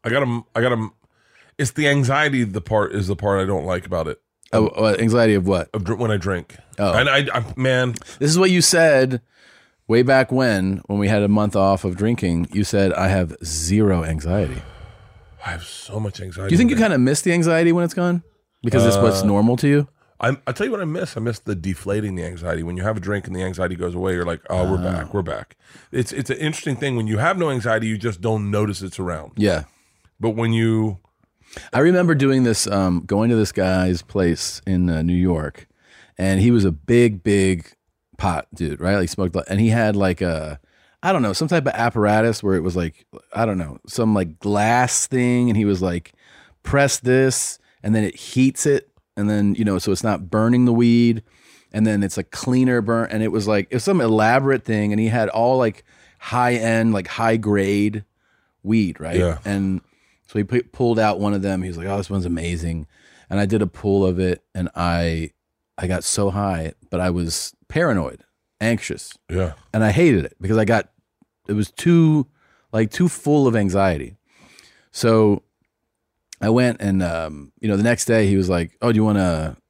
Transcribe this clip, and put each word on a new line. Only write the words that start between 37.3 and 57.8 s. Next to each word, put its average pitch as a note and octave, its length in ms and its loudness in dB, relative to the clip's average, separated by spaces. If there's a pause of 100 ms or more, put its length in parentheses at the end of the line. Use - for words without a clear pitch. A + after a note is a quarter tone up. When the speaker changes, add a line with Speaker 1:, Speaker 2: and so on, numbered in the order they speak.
Speaker 2:
pot E2+ 360 -4
dude, D2 280 -6
right? F#2+ 160 0
Like, F2+ 120 0
smoked, F#2 260 -4 (120)
and G2 120 -2
he A2+ 100 2
had, A2 260 0
like, F#2+ 260 0
a, D#2 380 -6 (420)
I F#3+ 120 0
don't D#3 80 0
know, G#2 120 0
some D#3 140 -4
type D#3 180 0
of C#3 80 -2
apparatus A2 680 0
where F#2+ 120 0
it E2 80 0
was, F2+ 120 -2
like, E2+ 320 -6 (260)
I A2+ 120 -2
don't G2+ 120 -4
know, D2+ 300 -10
some, A2 260 0
like, F2 260 -2
glass A2 680 0
thing, B2 420 0
and G#2+ 80 0
he A2 80 2
was F#2+ 160 0
like, F2 320 -4 (500)
"Press C#3 360 0
this," C3 580 0 (240)
and G#2+ 140 0
then G#2+ 80 0
it F#2 120 -4
heats - 500 0
it, - 260 0 (240)
and G#2 140 -2
then, G2+ 260 0
you - 80 -2
know, G2 160 0
so G#2 140 -2
it's - 100 -4
not G2 260 -4
burning A#2+ 360 2
the A#2+ 80 4
weed, A#2 500 4 (480)
and G#2+ 160 2
then G2+ 160 0
it's F#2+ 140 -4
a F#2+ 80 -6
cleaner B2+ 560 0
burn, A2+ 280 -2
and G#2+ 140 -2
it A2 80 -2
was, G2+ 160 -2
like, G2+ 240 0
it B2 60 -4
was A2+ 80 -2
some F#3+ 160 2
elaborate A#2 640 2
thing, G#2 260 0
and G#2 80 0
he A2+ 80 0
had A2 220 0
all, A#2+ 280 0
like, A#2 280 -2 (340)
high-end, A2+ 720 0
like, F#2+ 140 -2
high-grade G#2 960 0 (600)